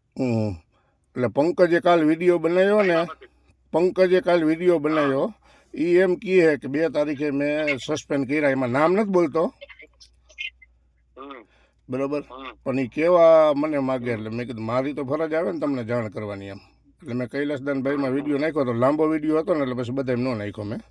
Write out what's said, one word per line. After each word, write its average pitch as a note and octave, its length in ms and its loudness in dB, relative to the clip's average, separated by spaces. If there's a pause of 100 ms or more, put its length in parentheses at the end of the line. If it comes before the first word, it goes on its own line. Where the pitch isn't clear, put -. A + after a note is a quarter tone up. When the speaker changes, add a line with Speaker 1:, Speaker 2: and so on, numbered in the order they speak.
(200)
Speaker 1:
હમ. A2+ 320 -2
એટલે - 760 -10
પંકજે E3 520 0
કાલ E3+ 240 4
વીડિયો E3 360 2
બનાવ્યો F#3 420 2
ને, G3 60 2
Speaker 2:
કઈ E3+ 80 2
બાબતની? - 320 -4 (440)
Speaker 1:
પંકજે F3+ 500 2
કાલ F3 220 2
વીડિયો E3 360 2
બનાવ્યો. D3 480 0
Speaker 2:
હા. - 220 -18 (260)
Speaker 1:
ઈ F3 200 2
એમ F3+ 200 4
કહે E3+ 420 4
કે C3 100 -10
બે D3+ 220 0
તારીખે D3 420 -2
મેં D3 460 -2
સસ્પેન્ડ C#3 500 -4
કર્યા, D3 220 0
એમાં C3 200 0
નામ D3+ 240 2
નથી G3+ 180 0
બોલતો. F3 420 0 (1600)
Speaker 2:
હમ. C3 300 -18 (420)
Speaker 1:
બરોબર? C#3 320 -4
Speaker 2:
હમ. C3 420 -18
Speaker 1:
પણ C3 160 -4
ઈ C3 80 -2
કેવા D#3+ 680 6
મને D3 240 0
માગે, C3 320 -2
એટલે A2 180 -6
મેં A#2 180 -6
કીધું A2+ 180 -8
મારી C3 280 -2
તો C#3+ 100 -8
ફરજ D3+ 300 -4
આવે F3+ 180 -2
ને E3 80 -8
તમને C#3 240 -2
જાણ A#2 240 -2
કરવાની G2+ 380 -8
એમ. G2 120 -12
એટલે - 560 -16
મેં B2 140 -4
કૈલાસદાનભાઈમાં C#3 840 -4
Speaker 2:
હમ. C3 60 0
Speaker 1:
વીડિયો C#3+ 220 -2
નાખ્યો D3+ 260 -2
હતો, A#2+ 100 0
લાંબો D3 340 2
વીડિયો D#3 320 0
હતો F#3+ 140 -2
ને D3+ 80 0
એટલે B2+ 140 -2
પછી B2 160 -4
બધાય C3 240 -2
નો B2 200 -2
નાખ્યો G#2 280 -8
મેં. A#2 280 -8